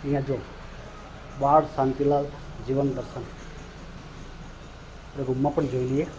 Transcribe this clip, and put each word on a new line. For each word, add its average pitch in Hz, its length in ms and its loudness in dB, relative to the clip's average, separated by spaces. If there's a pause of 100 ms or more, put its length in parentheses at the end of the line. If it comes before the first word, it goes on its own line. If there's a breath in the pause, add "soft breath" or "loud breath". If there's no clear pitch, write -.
અહીંયા 143 180 2
જો, 135 160 0 (1000)
બાળ 147 260 8
શાંતિલાલ 143 600 4 (420)
જીવન 135 280 4
દર્શન. 117 260 -6
આપણે - 2000 -12
રૂમમાં 131 320 2
પણ 151 120 4
જોઈ 127 220 2
લઈએ. 143 180 2 (120)